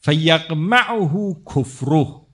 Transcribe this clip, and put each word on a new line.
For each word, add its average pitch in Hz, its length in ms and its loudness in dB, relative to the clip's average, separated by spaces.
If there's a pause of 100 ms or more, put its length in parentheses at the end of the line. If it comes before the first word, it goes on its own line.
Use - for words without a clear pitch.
فیقمعه 165 1300 0 (200)
کفره. 139 640 -2 (120)